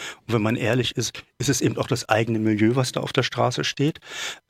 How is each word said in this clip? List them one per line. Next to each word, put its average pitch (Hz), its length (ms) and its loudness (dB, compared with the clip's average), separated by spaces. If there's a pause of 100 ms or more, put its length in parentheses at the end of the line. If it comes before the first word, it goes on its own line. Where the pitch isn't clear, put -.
(280)
Und 110 60 -4
wenn 113 80 4
man 110 160 2
ehrlich 113 400 0
ist, - 260 -6 (140)
ist 117 100 -4
es 139 140 2
eben 117 160 2
auch 120 100 -2
das - 220 -2
eigene 113 280 2
Milieu, 110 380 4
was 127 160 0
da - 80 -4
auf - 140 -6
der 131 100 2
Straße 123 400 0
steht. - 380 -2 (480)